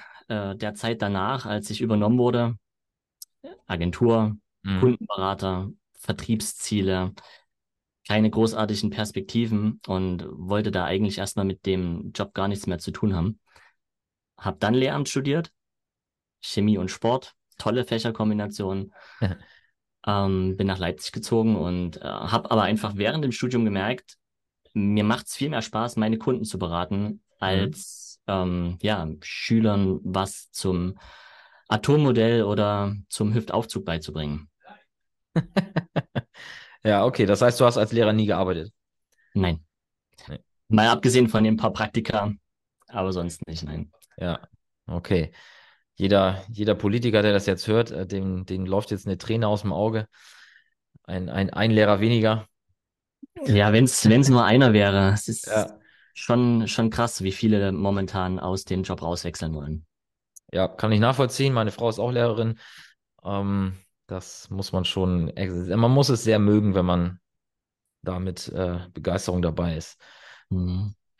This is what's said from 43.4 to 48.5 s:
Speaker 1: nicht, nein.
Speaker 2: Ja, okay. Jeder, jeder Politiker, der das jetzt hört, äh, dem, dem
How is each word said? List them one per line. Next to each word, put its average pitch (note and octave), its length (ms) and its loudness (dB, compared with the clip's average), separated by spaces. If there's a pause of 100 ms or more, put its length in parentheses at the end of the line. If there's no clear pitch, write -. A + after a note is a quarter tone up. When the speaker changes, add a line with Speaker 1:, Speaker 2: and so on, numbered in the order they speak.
Speaker 1:
nicht, D#2+ 160 -10
nein. D#2 280 -10 (260)
Speaker 2:
Ja, F2 220 -6 (460)
okay. E2+ 460 -2 (680)
Jeder, F#2+ 540 2
jeder G#2 240 0
Politiker, G#2+ 460 2
der G#2 100 4
das G2+ 140 2
jetzt F#2+ 220 -2
hört, A2+ 220 2
äh, F#2 160 -8
dem, F#2+ 400 -6
dem F#2+ 200 -6